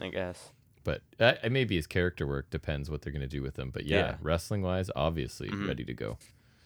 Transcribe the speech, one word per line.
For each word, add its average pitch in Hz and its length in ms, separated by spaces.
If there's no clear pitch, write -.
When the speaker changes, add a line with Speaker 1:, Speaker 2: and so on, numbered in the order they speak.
Speaker 1:
I 92 80
guess. 90 440
Speaker 2:
But, - 180
uh, 120 160
maybe 127 260
his 80 100
character 87 400
work 69 240
depends 73 400
what 73 120
they're 69 100
gonna 69 140
do 67 160
with 67 160
him. 65 120
But - 160
yeah, 78 120
Speaker 1:
Yeah. 76 220
Speaker 2:
wrestling-wise, 92 720
obviously 73 540
Speaker 1:
Mm-hmm. - 200
Speaker 2:
ready 62 160
to 60 100
go. 55 240